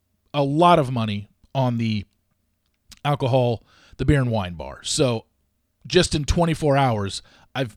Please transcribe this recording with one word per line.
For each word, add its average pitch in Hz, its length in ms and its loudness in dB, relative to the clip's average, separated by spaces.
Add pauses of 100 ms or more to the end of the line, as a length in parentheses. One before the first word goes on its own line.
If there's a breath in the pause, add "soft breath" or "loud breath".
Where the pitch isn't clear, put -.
(320)
a 147 100 0
lot 160 360 4
of 127 120 0
money 107 380 -4 (260)
on 127 240 0
the 110 260 -2 (1000)
alcohol, 131 580 0 (340 soft breath)
the 135 80 -6
beer 143 160 4
and 123 100 -2
wine 92 240 -4
bar. 69 280 -14
So 123 440 -2 (600)
just 160 280 2
in 151 100 -2
twenty-four 160 520 0
hours, 110 460 0 (320 soft breath)
I've 135 220 -6